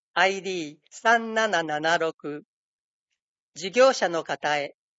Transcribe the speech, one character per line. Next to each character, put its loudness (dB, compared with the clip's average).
ア 4
イ -2
デ -8
ィ -6
ー -20
三 0
七 0
七 0
六。 -6
事 -10
業 6
者 -2
の -2
方 -4
へ、 -8